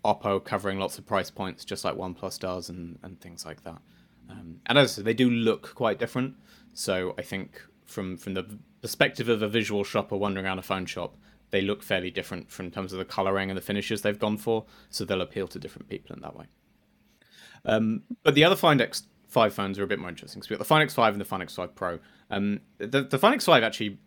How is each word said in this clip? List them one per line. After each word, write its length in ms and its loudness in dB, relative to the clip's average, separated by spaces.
Oppo 400 2
covering 360 -2
lots 180 -4
of 80 -18
price 260 0
points, 320 -8
just 220 -8
like 100 0
OnePlus 440 -8
does, 300 -6
and, 340 -12
and 180 -18
things 240 -16
like 180 -14
that. 180 -14
Um, 360 -16
and 120 4
as 140 8
I 40 -6
said, 100 -8
they 80 4
do 160 6
look 460 2
quite 240 0
different. 360 -2
So 440 -2
I 40 -8
think 400 -10
from, 320 -8
from 160 -8
the 240 -6
perspective 480 0
of 120 4
a 60 0
visual 380 0
shopper 320 -2
wandering 280 -2
around 140 -2
a 40 -12
phone 220 -2
shop, 300 -8
they 100 2
look 200 -2
fairly 300 0
different 400 -8
from 180 -10
terms 220 -8
of 80 -8
the 60 -6
coloring 440 0
and 80 -4
the 40 -6
finishes 400 -2
they've 180 0
gone 160 2
for. 300 -2
So 160 -6
they'll 160 0
appeal 260 -4
to 120 -14
different 280 -16
people 260 -12
in 80 -14
that 140 -14
way. 120 -18
Um, 380 2
but 120 4
the 80 10
other 120 8
Find 260 6
X 220 -2
five 260 4
phones 260 -4
are 40 0
a 40 -2
bit 120 -2
more 100 -10
interesting. 320 -16
So 80 -18
we've 80 -4
got 60 -8
the 40 -6
Find 160 6
X 100 -2
five 200 4
and 80 -6
the 40 -6
Find 180 -6
X 120 -12
five 200 -8
Pro. 240 -4
Um, 320 -2
the, 260 0
the 140 -2
Find 180 6
X 100 -4
five 180 8
actually 440 -2